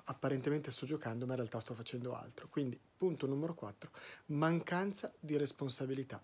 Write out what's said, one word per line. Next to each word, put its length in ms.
Apparentemente 680
sto 160
giocando, 400
ma 60
in 60
realtà 240
sto 120
facendo 400
altro. 360
Quindi 280
punto 280
numero 280
quattro, 380
mancanza 920
di 200
responsabilità. 880